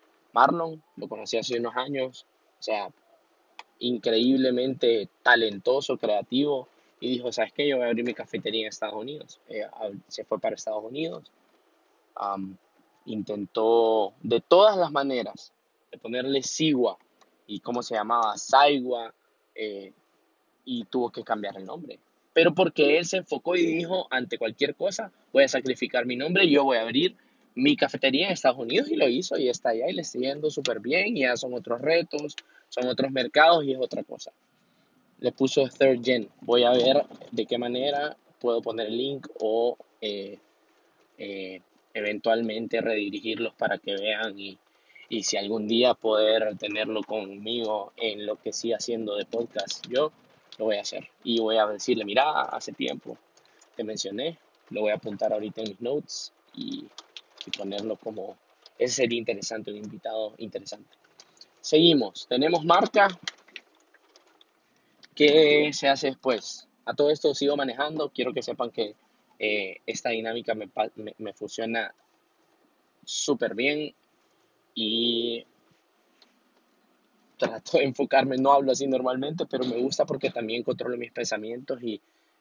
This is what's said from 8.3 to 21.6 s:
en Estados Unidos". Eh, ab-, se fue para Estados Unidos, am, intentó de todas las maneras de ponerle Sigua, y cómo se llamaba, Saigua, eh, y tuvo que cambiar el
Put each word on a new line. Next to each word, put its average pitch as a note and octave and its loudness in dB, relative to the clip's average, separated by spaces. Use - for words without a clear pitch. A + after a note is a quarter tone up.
en G#2+ -8
Estados G#2+ -8
Unidos". C#3 -12
Eh, G#2+ -8
ab-, G#2 -10
se - -12
fue A2 -4
para G#2+ -2
Estados G#2+ -8
Unidos, D#3 -10
am, F#2+ -6
intentó A2 2
de A#2 2
todas G3+ 8
las E3+ 2
maneras C3+ -4
de - -18
ponerle B2+ -2
Sigua, C3 0
y G#2 -10
cómo A#2+ -4
se A#2+ -6
llamaba, A2 0
Saigua, B2+ 4
eh, G2 -10
y A#2+ -8
tuvo A#2+ -2
que A#2 -12
cambiar G#2 -4
el F#2+ -12